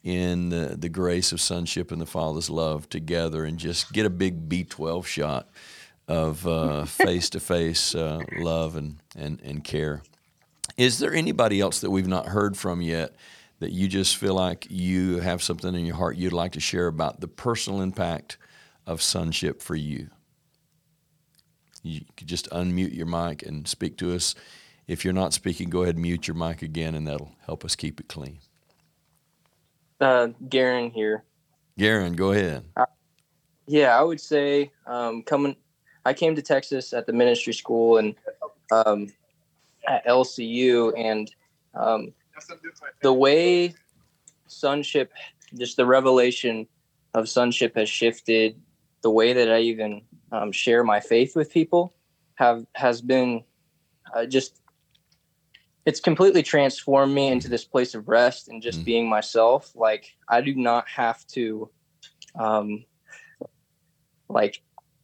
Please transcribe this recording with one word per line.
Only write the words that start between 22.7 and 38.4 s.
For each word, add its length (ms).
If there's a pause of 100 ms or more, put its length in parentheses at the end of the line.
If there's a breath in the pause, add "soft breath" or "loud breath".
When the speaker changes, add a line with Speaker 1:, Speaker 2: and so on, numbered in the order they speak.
Speaker 1:
your 120
mic 360
and 240
speak 320
to 140
us. 220 (520 soft breath)
If 160
you're 100
not 200
speaking, 380
go 120
ahead 120
and 80
mute 240
your 80
mic 260
again, 320
and 140
that'll 240 (140)
help 200
us 100
keep 240
it 80
clean. 300 (1600)
Speaker 3:
Uh, 260 (220)
Garen 420
here. 320 (540)
Speaker 1:
Garen, 360
go 180
ahead. 340 (100)
Speaker 3:
Uh, 100 (840)
yeah, 300
I 60
would 160
say, 520 (140)
um, 380
coming, 320 (500 soft breath)
I 80
came 220
to 60
Texas 520
at 140
the 60
ministry 400
school 440
and, 160 (580)